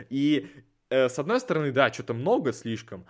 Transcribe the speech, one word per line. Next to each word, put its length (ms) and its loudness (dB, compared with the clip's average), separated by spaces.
И, 380 0
э, 180 4
с 100 -8
одной 220 0
стороны, 320 -2
да, 180 6
чё-то 220 -8
много 400 0
слишком, 580 -8